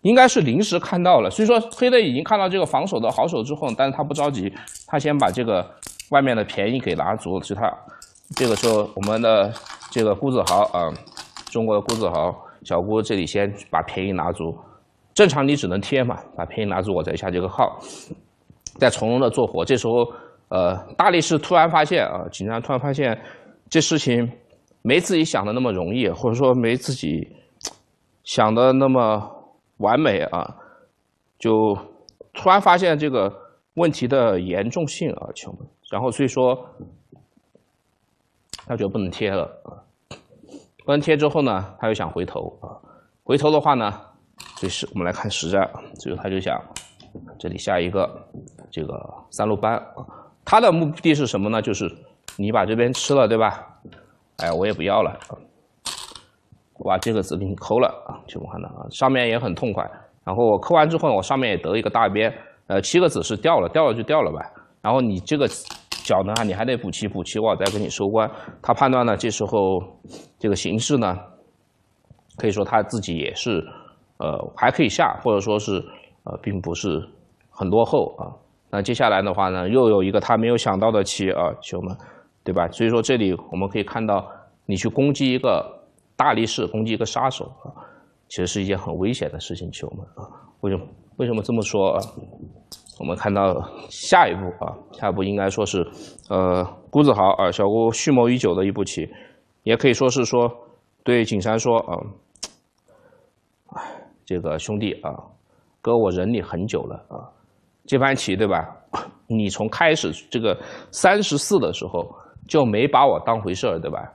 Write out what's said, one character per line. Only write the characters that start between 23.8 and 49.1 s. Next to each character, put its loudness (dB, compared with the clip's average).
事 0
情 0
没 4
自 0
己 4
想 -2
的 -4
那 -2
么 0
容 -2
易， 0
或 -2
者 0
说 4
没 2
自 -6
己 -4
想 2
的 6
那 4
么 2
完 2
美 2
啊， -6
就 2
突 0
然 8
发 6
现 2
这 0
个 0
问 2
题 -4
的 4
严 -2
重 -2
性 -4
啊， -10
球 -14
们， -16
然 -4
后 0
所 0
以 2
说 0
他 -6
就 -2
不 -4
能 -4
贴 -2
了 -2
啊， -20
不 0
能 4
贴 2
之 2
后 2
呢， -2
他 -2
又 0
想 -4
回 -4
头 -10
啊， -16
回 2
头 4
的 4
话 4
呢， 0
就 -6
是 -8
我 -6
们 -2
来 0
看 -6
实 -6
战， 2
最 -10
后 -12
他 -6
就 -2
想 -4
这 -10
里 -8
下 0
一 -2
个 -4
这 -8
个 -12